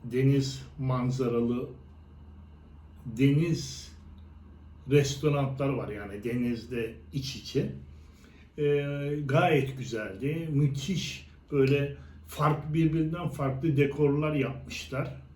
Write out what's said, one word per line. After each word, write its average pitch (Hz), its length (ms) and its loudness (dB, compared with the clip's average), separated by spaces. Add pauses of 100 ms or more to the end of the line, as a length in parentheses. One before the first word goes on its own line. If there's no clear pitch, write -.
deniz 131 600 2 (140)
manzaralı, 123 880 0 (1400)
deniz 139 840 2 (960)
restoranlar 139 800 2
var 113 200 -2
yani 101 340 -10
denizde 120 720 -2 (180)
iç - 220 -6
içe. - 360 -2 (840)
E, 147 60 -2 (600)
gayet 135 520 4
güzeldi. 113 720 -4
Müthiş - 800 0 (220)
böyle 143 460 2 (300)
farklı, 151 460 0
birbirinden 160 560 2
farklı 135 480 0
dekorlar 147 580 4
yapmışlar. - 840 -4 (140)